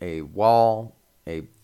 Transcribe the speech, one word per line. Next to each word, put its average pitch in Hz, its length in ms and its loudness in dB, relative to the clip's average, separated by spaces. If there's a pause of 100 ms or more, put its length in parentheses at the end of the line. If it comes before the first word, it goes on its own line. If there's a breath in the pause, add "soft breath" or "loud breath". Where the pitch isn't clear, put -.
a 82 200 -8
wall, 113 720 2 (320)
a 80 160 -8 (200)